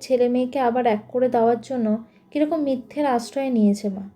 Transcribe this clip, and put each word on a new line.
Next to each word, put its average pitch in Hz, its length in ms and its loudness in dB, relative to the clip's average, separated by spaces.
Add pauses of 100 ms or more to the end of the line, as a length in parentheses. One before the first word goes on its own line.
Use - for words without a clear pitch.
ছেলে 247 280 0
মেয়েকে 254 300 -2
আবার 247 280 0
এক 214 200 0
করে 254 220 0
দেওয়ার 233 320 2
জন্য 226 420 -2 (280)
কীরকম 302 300 0
মিথ্যের 277 440 -2
আশ্রয় 262 440 -2
নিয়েছে 208 400 2
মা। 196 260 -8